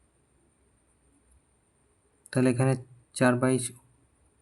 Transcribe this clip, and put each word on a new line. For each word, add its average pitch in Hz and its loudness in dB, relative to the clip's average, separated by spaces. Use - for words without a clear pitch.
তাহলে 127 2
এখানে 131 0
চার 123 4
বাইশ 127 0